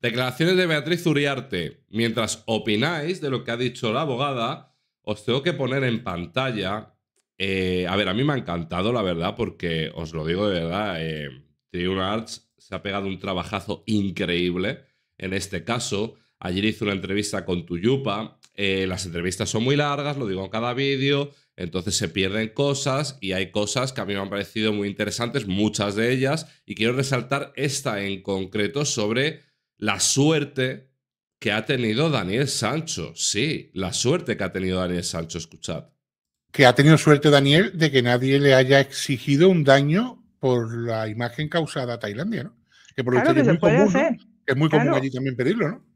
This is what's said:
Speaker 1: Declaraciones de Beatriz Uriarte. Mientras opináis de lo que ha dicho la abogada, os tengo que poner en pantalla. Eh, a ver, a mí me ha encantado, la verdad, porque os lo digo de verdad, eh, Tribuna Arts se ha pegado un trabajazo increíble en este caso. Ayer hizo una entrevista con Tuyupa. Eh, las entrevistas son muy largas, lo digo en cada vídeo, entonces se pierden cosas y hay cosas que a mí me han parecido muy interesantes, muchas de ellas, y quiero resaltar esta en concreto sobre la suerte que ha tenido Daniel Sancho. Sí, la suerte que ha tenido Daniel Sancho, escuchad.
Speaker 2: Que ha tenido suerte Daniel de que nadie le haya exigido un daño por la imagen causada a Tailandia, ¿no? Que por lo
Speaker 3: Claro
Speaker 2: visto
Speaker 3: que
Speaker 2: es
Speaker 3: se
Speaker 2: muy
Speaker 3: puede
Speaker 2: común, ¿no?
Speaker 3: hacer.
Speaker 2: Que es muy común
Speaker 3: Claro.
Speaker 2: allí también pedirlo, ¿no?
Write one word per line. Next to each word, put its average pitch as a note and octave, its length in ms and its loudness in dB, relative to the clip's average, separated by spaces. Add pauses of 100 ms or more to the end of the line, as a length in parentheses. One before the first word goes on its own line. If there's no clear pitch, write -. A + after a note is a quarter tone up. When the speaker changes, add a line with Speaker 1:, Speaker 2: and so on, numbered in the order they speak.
Speaker 1:
Declaraciones B2+ 540 0
de F#3 80 4
Beatriz E3 400 -2
Uriarte. C#3 840 -2
Mientras A2 580 -2
opináis D3 720 0
de D3 80 -4
lo B2 140 -4
que A#2 80 -6
ha A#2 60 -2
dicho B2 360 -2
la C3+ 80 0
abogada, C3 720 -4 (300)
os - 220 -6
tengo C3+ 180 0
que E3+ 100 0
poner C3+ 300 -2
en A#2+ 200 0
pantalla. G2 920 -4 (420)
Eh, F#2 500 0
a F#2 80 0
ver, G2+ 140 2
a F#2 60 -2
mí B2 80 0
me D3 100 2
ha C3+ 40 0
encantado, F2 560 -4
la A#2 100 0
verdad, F2+ 340 -2
porque E2+ 560 -4
os D#2+ 220 -10
lo D#2 100 -4
digo F#2+ 240 0
de F2+ 120 0
verdad, F2+ 360 -4
eh, D#2 320 -6 (400)
Tribuna F#2 440 -2
Arts - 440 -8
se - 160 -14
ha F2+ 80 -8
pegado G2 240 -4
un F#2+ 140 -6
trabajazo F#2+ 680 -6
increíble F2+ 1000 -2 (340)
en F#2+ 140 -6
este F#2+ 300 -6
caso. A2+ 520 -4 (240)
Ayer F#2 260 -2
hizo A2 200 0
una G2+ 100 0
entrevista F#2+ 500 -4
con F2 220 -4
Tuyupa. G#2+ 720 -2 (160)
Eh, F#2+ 320 0
las F#2 180 -6
entrevistas F2+ 460 -4
son A2+ 120 0
muy C3+ 120 2
largas, C#3+ 420 -2
lo C3 80 -4
digo F#2+ 180 -4
en F#2+ 60 -10
cada A#2 240 -4
vídeo, C#3 560 0 (260)
entonces F2+ 400 -4
se G2 140 -2
pierden G2+ 460 -2
cosas C#3 680 -2
y F#2+ 120 -4
hay F#2 180 -2
cosas B2 420 -2
que A2+ 80 -8
a F#2+ 40 -6
mí G2+ 100 -4
me G2 40 -2
han G2 120 -6
parecido G#2+ 420 -2
muy G2+ 140 0
interesantes, G#2+ 580 -4
muchas G2+ 500 0
de A2+ 160 0
ellas, C3+ 360 -2 (180)
y G#2+ 80 -10
quiero A2 200 0
resaltar C3+ 640 -2
esta C3 460 -2
en G2 220 -6
concreto G2+ 600 -2
sobre B2+ 580 -2 (360)
la G2+ 220 -2
suerte C#3 920 0 (480)
que G#2+ 120 0
ha A2 140 0
tenido B2+ 460 2
Daniel A2+ 360 0
Sancho. C3 680 -4
Sí, - 580 -2
la F2+ 200 -4
suerte C3 440 0
que G2+ 60 -4
ha F#2 80 -4
tenido F#2 280 -2
Daniel F2 240 -2
Sancho, E2 360 -6
escuchad. D#2+ 460 -10 (680)
Speaker 2:
Que C3+ 160 8
ha B2+ 80 8
tenido D3+ 240 8
suerte D3 320 6
Daniel C#3+ 440 6
de D#3+ 140 2
que C3 140 4
nadie B2+ 360 4
le C#3+ 140 6
haya C3 260 6
exigido C#3 680 2
un E3+ 140 4
daño C#3+ 600 4 (160)
por A#2+ 380 0
la A2+ 300 -4
imagen A#2+ 420 -4
causada C#3 460 -4
a A#2 40 -12
Tailandia, D3 440 -6
¿no? - 120 -14 (400)
Que C3 80 -4
por B2+ 120 2
lo G3+ 60 6
Speaker 3:
Claro D#4+ 120 4
Speaker 2:
visto - 0 -
Speaker 3:
que D#4+ 80 6
Speaker 2:
es C4 60 6
Speaker 3:
se G3+ 60 6
Speaker 2:
muy E3+ 60 2
Speaker 3:
puede E3+ 200 6
Speaker 2:
común, G3+ 140 6
¿no? C4+ 60 4
Speaker 3:
hacer. D4 180 2 (280)
Speaker 2:
Que C#3+ 80 0
es C3 40 2
muy D3+ 120 4
común D3 160 4
Speaker 3:
Claro. D#4 120 2
Speaker 2:
allí C3+ 120 -2
también B2+ 260 -4
pedirlo, D#3 340 0
¿no? A3+ 140 -10 (120)